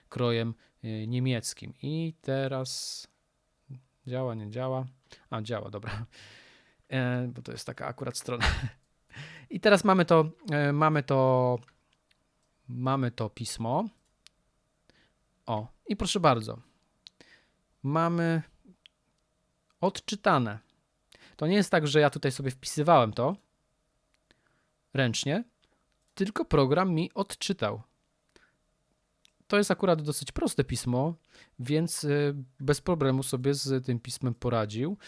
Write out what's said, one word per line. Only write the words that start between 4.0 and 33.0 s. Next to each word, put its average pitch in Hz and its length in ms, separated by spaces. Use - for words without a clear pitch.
działa, 127 280
nie 107 140
działa? 131 360
A, 113 120
działa, 107 280
dobra. 104 360
E, 123 380
bo 123 140
to 120 100
jest 117 140
taka 127 220
akurat 131 300
strona. 120 280
<laughs> - 500
I 208 100
teraz 208 240
mamy 190 220
to, 160 240
e, 147 220
mamy 151 300
to, 127 560
mamy 123 440
to 110 180
pismo. 127 600
O, 110 220
i 214 80
proszę 202 240
bardzo. 117 400
Mamy 165 580
odczytane. 160 760
To 151 100
nie 185 80
jest 208 160
tak, 156 160
że 147 120
ja 147 100
tutaj 139 220
sobie 135 200
wpisywałem 143 640
to 139 220
ręcznie, 139 500
tylko 208 300
program 156 480
mi 160 200
odczytał. 110 680
To 208 100
jest 202 140
akurat 175 300
dosyć 147 300
proste 247 320
pismo, 127 500
więc, 151 440
y, 143 320
bez 143 220
problemu 135 420